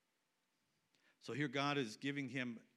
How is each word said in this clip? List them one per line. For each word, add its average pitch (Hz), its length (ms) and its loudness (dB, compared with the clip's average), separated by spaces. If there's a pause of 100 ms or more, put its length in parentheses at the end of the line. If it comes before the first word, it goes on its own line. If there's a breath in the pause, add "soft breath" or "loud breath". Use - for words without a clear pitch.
(1200 soft breath)
So 113 100 -4
here 143 140 2
God 143 320 2
is 107 180 0
giving 143 320 -2
him 123 300 -4 (160)